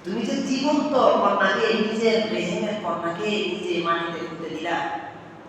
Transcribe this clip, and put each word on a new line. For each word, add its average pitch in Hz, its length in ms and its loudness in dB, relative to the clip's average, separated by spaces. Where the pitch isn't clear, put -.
তুমি 208 180 -4
যে - 220 -2
জীবন্ত 277 500 2
কন্যাকে, 214 800 4
নিজের 220 580 2
রেহেমের 175 420 -2
কন্যাকে 170 440 -4
নিজে 180 580 -2
মাটিতে 170 400 -2
পুঁতে 160 240 -10
দিলা, 165 400 -4